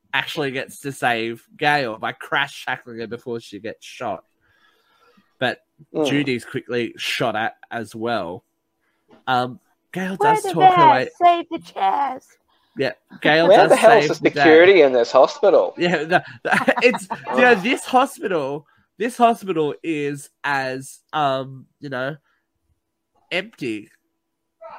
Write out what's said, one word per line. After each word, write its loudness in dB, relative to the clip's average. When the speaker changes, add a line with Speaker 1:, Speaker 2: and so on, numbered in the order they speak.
Speaker 1:
actually -6
gets -12
to -10
save -4
Gail -2
by -8
crash -8
tackling -10
her -10
before -10
she -18
gets -14
shot. -10
But -6
Speaker 2:
Mm. -4
Speaker 1:
Judy's -4
quickly -8
shot -6
at -6
as -12
well. -8
Um, -4
Gail -8
Speaker 3:
Where 2
Speaker 1:
does -4
Speaker 3:
the -6
Speaker 1:
talk 4
her 2
Speaker 3:
bear? 6
Speaker 1:
way. 0
Speaker 3:
Save 2
the -10
chest. -6
Speaker 1:
Yeah, -4
Gail 2
Speaker 2:
Where 8
Speaker 1:
does 6
Speaker 2:
the 4
hell's 6
Speaker 1:
save -2
Speaker 2:
the -4
Speaker 1:
the 2
day. -4
Speaker 2:
security 8
in 6
this 0
hospital? 4
Speaker 1:
Yeah, -2
the, 0
the, 0
<laughs> -6
it's, 0
you 0
know, 6
this -4
hospital, -4
this -6
hospital -2
is -8
as, -6
um, -4
you -14
know, -8
empty -8